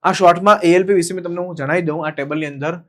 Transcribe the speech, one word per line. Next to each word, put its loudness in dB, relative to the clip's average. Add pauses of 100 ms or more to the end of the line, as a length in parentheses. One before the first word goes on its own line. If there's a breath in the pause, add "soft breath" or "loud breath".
આ 2
શોર્ટમાં 4
એ 6
એલ 4
પી 0
વિશે 0
મેં -8
તમને -6
હું -10
જણાવી -2
દઉં -4
આ -4
ટેબલની -6
અંદર -8 (120)